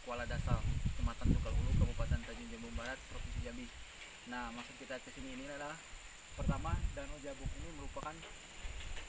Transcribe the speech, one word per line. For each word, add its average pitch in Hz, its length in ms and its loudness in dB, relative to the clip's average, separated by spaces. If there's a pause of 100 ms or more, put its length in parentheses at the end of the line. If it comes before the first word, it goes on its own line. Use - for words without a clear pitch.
Kuala 123 240 -2
Dasal, 123 320 6 (320)
Kecamatan - 400 2
Tukal - 240 4
Hulu, - 140 6 (100)
Kabupaten - 400 4
Tanjung 117 320 -6
Jabung 113 240 -8
Barat, 123 200 -4 (120)
Provinsi - 320 -2
Jambi. 123 240 -4 (640)
Nah, 120 240 -6
maksud 123 240 -10
kita 131 240 -8
ke - 80 -12
sini 131 240 -8
ini 131 160 -6
adalah, 147 240 -4 (640)
pertama, - 400 2 (160)
Danau - 240 -6
Jabung 269 400 -4
ini 165 160 -6
merupakan, 151 400 -6 (960)